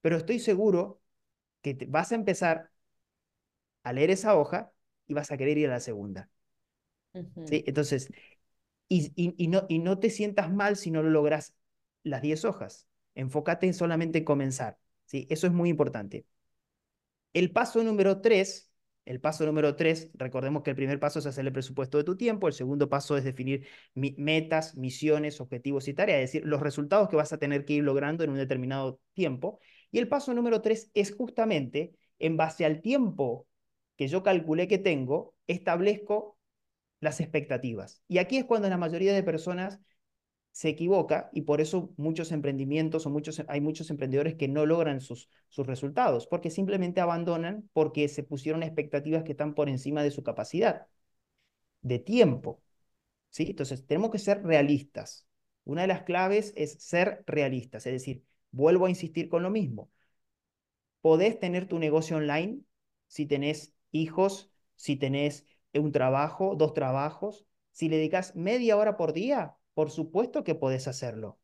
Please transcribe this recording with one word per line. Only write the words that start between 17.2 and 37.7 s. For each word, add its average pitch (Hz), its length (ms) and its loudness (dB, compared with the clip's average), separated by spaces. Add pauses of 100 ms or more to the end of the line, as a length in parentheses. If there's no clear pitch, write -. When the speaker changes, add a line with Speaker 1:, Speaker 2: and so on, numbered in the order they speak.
Speaker 1:
El 180 180 2
paso 233 320 2
número 196 380 4
tres, 196 500 2 (340)
el 127 160 -8
paso 156 260 0
número 151 280 2
tres, 160 400 0
recordemos 131 480 -2
que 147 80 -2
el 135 60 -2
primer 135 240 -2
paso 147 180 0
es 143 80 -6
hacer 135 200 -4
el 135 60 -2
presupuesto 131 460 -2
de 147 60 2
tu 180 120 -2
tiempo, 214 300 0
el 156 60 2
segundo 139 360 0
paso 139 280 0
es 139 80 0
definir 131 420 -4 (280)
mi-, 135 240 -4
metas, 160 580 0
misiones, 147 640 -2
objetivos 135 480 -4
y 139 60 -6
tareas, 180 260 2
es 131 120 -2
decir, 156 140 -2
los 147 140 0
resultados 151 480 2
que 170 80 2
vas 151 160 2
a 151 60 -6
tener 143 260 0
que 143 80 -2
ir 147 120 2
logrando 143 380 2
en 147 80 0
un 135 60 -2
determinado 135 640 -2 (140)
tiempo. 160 460 -4 (300)
Y 208 80 0
el 240 100 0
paso 269 260 -2
número 240 260 2
tres 220 340 0
es 202 200 2
justamente, 175 800 -2 (240)
en 160 180 0
base 160 280 0
al 156 160 2
tiempo 190 680 0 (480)
que 135 120 -2
yo 180 140 0
calculé 175 460 2
que 196 100 4
tengo, 156 560 0 (120)
establezco 202 920 0 (600)
las 151 200 -2
expectativas. 127 880 -4